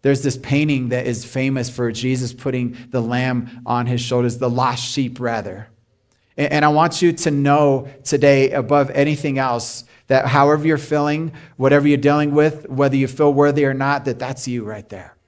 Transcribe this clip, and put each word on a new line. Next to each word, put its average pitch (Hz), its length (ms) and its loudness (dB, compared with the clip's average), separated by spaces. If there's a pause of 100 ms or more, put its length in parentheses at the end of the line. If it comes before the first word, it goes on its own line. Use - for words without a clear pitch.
There's 139 200 2
this 131 140 -2
painting 139 520 0
that 123 180 -2
is 120 180 -4
famous 131 460 -4
for 120 220 -2
Jesus 127 400 -2
putting 123 440 -4 (140)
the 127 100 -2
lamb 120 640 -4
on 120 220 -2
his 123 140 -2
shoulders, 123 380 -2
the 123 120 0
lost 123 340 -2
sheep, 123 360 -4
rather. 110 480 -6 (680)
And, 147 160 -2
and 147 120 2
I 151 40 2
want 151 320 0
you 175 120 4
to 170 180 -2
know 143 560 2 (160)
today, 135 480 4
above 135 400 0
anything 143 480 0
else, 123 460 -4 (240)
that 131 180 4
however 143 400 4
you're 156 120 2
feeling, 147 520 -2 (280)
whatever 139 280 4
you're 147 100 6
dealing 147 380 2
with, 151 340 2
whether 135 280 0
you 135 100 2
feel 147 260 2
worthy 143 320 4
or 135 100 0
not, 135 320 -2
that 123 120 -4
that's 131 300 -8
you 120 160 -6
right 104 240 -12
there. - 260 -18 (140)